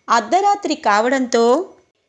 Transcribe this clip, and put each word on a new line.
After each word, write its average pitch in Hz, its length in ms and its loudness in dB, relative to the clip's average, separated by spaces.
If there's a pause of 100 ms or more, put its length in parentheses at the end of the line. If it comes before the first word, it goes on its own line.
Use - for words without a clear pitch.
అర్ధరాత్రి 349 680 0
కావడంతో 240 920 0 (400)